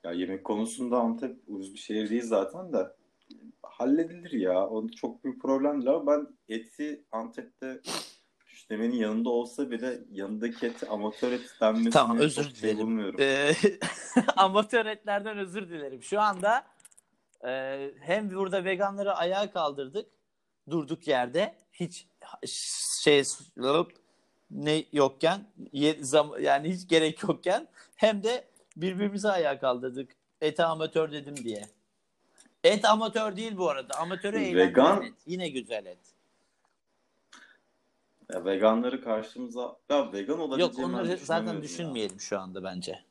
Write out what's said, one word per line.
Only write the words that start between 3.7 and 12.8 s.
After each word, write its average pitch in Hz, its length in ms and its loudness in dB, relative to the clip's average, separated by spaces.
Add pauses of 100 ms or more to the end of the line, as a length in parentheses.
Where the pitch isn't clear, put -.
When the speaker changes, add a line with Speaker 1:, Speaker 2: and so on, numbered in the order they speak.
Speaker 1:
ya. 95 360 2
O 110 200 -4
çok - 360 -8
büyük 131 180 -6
problem 135 400 2
değil 135 140 2
ama 147 160 2
ben 147 160 0 (200)
eti 151 640 -8
Antep'te 120 680 -10 (680)
küşlemenin 117 500 -4
yanında 113 340 0
olsa 120 400 -2
bile 120 280 -4 (120)
yanındaki 107 560 -6
eti 117 220 -6
amatör 107 440 -2
et 123 80 -2 (200)
denmesini 113 320 4
Speaker 2:
Tamam, 117 240 4
Speaker 1:
çok 139 80 4
Speaker 2:
özür 143 180 0
Speaker 1:
şey 139 120 -6
Speaker 2:
dilerim. 107 240 -2
Speaker 1:
bulmuyorum. 107 420 -2